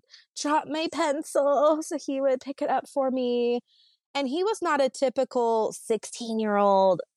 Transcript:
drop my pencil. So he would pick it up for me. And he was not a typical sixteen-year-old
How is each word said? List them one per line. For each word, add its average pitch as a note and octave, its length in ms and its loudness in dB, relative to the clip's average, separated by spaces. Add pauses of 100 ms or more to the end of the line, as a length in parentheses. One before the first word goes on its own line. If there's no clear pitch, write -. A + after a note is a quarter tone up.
(400)
drop D4 280 0
my D#4 240 -2
pencil. D4 920 2
So D#4+ 200 -6
he C4+ 160 -4
would C4 220 0
pick - 200 -8
it C#4+ 100 -2
up - 180 -2
for C4 220 0
me. A#3+ 500 0 (520)
And C#4 140 -2
he D#4 160 -2
was G#4 180 -2
not D4+ 200 0
a C4+ 80 2
typical A#3+ 840 -2
sixteen-year-old G3+ 1300 2 (160)